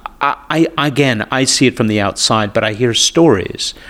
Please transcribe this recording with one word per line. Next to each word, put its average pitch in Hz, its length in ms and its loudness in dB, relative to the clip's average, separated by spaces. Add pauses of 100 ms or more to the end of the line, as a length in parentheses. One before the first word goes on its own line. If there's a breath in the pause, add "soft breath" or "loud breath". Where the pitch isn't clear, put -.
(220)
I, 160 460 -2 (100)
I, 147 100 0
again, 127 440 0
I 135 120 0
see 131 240 2
it 120 80 0
from 117 120 0
the 107 120 0
outside, 104 540 0
but 110 100 2
I 110 100 0
hear 117 200 0
stories - 800 0 (160 loud breath)